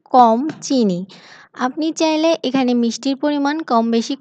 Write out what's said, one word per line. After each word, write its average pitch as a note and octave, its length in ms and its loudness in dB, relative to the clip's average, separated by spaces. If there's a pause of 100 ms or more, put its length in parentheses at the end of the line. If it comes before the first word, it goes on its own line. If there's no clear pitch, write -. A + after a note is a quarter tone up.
(140)
কম A#3 240 6 (260)
চিনি। G#3 360 0 (640)
আপনি D4+ 200 -4 (140)
চাইলে D#4+ 300 2 (180)
এখানে B3 240 0 (100)
মিষ্টির A#3 400 -2
পরিমাণ D4 340 -2 (140)
কম A3+ 140 2 (120)
বেশি A#3 240 -4